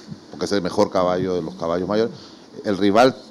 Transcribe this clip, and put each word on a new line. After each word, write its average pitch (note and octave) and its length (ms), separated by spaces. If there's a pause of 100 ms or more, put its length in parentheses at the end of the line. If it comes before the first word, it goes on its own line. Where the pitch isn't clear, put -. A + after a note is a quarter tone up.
(300)
porque - 160
es F2 60
el G2+ 100
mejor F#2+ 300
caballo F#2 440
de F2+ 60
los E2 140
caballos F2 320
mayores. A2 240 (540)
El G#2 120
rival G#2 380 (160)